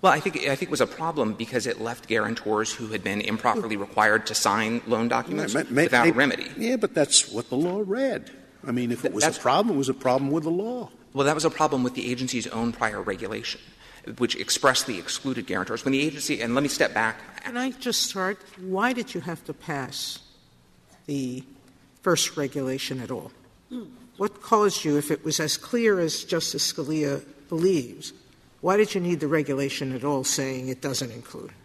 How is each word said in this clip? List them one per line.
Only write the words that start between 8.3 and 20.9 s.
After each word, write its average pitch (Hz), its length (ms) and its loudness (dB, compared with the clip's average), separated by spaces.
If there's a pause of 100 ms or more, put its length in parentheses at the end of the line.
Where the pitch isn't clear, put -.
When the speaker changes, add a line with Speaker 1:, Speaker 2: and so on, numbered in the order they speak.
Speaker 2:
I 131 60 -2
mean, 120 200 0
if 117 80 -4
it - 80 0
Speaker 1:
Th-, 85 60 -4
Speaker 2:
was 107 100 4
a 156 40 6
Speaker 1:
that's 156 100 -2
Speaker 2:
problem, 180 360 4
it 143 40 2
was 131 100 0
a 131 60 0
problem 135 360 2
with 156 140 0
the 165 60 -2
law. 220 400 -4 (240)
Speaker 1:
Well, 135 100 2
that 147 100 4
was 160 100 -2
a 156 60 6
problem 147 320 2
with 123 120 0
the 123 160 -4
agency's 123 380 -2
own 117 240 -2
prior 107 280 -2
regulation, 104 600 -6 (580)
which 120 180 0
expressly - 640 2
excluded 117 480 -6
guarantors. 95 400 -4
When 135 60 2
the 135 100 2
agency, 147 400 -2
and 117 120 0
let 135 80 2
me 147 60 0
step - 240 2
back. - 500 -2
Speaker 3:
Can 240 140 -8
I 254 140 -2
just - 320 -2
start? 196 360 -2 (220)
Why 190 320 0
did 240 220 -6
you 175 80 -6
have 165 240 -8
to 151 80 -8
pass - 640 -8 (880)